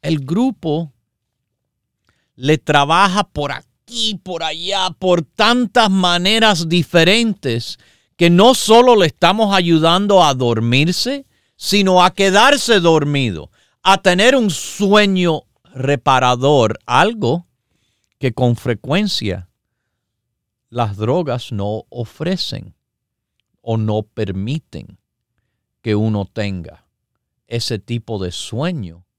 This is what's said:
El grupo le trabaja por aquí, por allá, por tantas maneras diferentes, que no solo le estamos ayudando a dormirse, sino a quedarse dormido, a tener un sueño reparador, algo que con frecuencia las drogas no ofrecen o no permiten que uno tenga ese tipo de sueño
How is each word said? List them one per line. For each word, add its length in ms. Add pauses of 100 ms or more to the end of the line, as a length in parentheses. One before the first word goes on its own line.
El 220
grupo 680 (1400)
le 220
trabaja 680
por 260
aquí, 720
por 220
allá, 460
por 320
tantas 680
maneras 760
diferentes, 1080 (380)
que 140
no 240
solo 420
le 100
estamos 480
ayudando 720
a 100
dormirse, 920 (300)
sino 460
a 100
quedarse 680
dormido, 680 (320)
a 200
tener 340
un 140
sueño 920 (220)
reparador, 1200
algo 600 (720)
que 140
con 240
frecuencia 920 (1200)
las 260
drogas 560
no 360
ofrecen 840 (880)
o 140
no 260
permiten 960 (840)
que 140
uno 300
tenga 640 (600)
ese 320
tipo 440
de 100
sueño 720 (140)